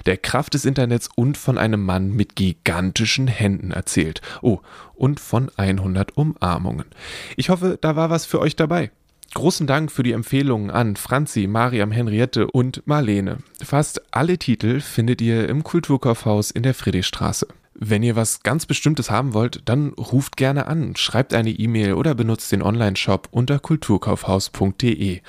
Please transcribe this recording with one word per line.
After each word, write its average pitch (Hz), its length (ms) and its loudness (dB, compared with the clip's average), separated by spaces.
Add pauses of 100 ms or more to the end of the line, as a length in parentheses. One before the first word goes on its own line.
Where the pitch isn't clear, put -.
der 92 100 2
Kraft - 380 -2
des 143 100 -2
Internets 123 500 0
und 131 240 2
von - 180 0
einem 107 280 2
Mann 92 260 0
mit 101 240 0
gigantischen 92 920 0
Händen 101 420 0
erzählt. 80 500 -2 (220)
Oh, 101 160 2 (380)
und 139 240 0
von 120 360 -2
einhundert 98 600 0
Umarmungen. 147 720 -2 (500)
Ich 139 120 -2
hoffe, 180 320 0
da 156 140 0
war 160 160 0
was 165 160 0
für - 140 0
euch 151 160 0
dabei. 160 340 0 (440)
Großen 147 340 0
Dank 147 240 0
für 139 100 0
die 120 100 2
Empfehlungen 117 600 0
an 107 240 2
Franzi, 127 500 -2
Mariam, 110 460 0
Henriette 117 560 2
und 127 400 0
Marlene. 107 500 0 (240)
Fast - 400 -2 (100)
alle 165 240 2
Titel 120 440 0
findet 120 400 0
ihr 113 280 2
im 143 140 0
Kulturkaufhaus 117 880 0
in 123 140 -2
der 131 100 2
Friedrichstraße. - 720 -2 (360)
Wenn 107 200 2
ihr 117 120 2
was 113 280 0
ganz 139 240 0
Bestimmtes 147 440 0
haben 120 220 0
wollt, 110 320 0
dann 143 300 2
ruft 127 420 -2
gerne 135 300 0
an, 147 300 -2
schreibt - 360 0
eine 113 180 2
E-Mail 107 440 2
oder 143 200 2
benutzt 113 380 0
den 101 80 2
Online-Shop 101 680 0
unter 127 280 0
kulturkaufhaus 98 920 0
punkt 98 320 -2
de. 98 460 0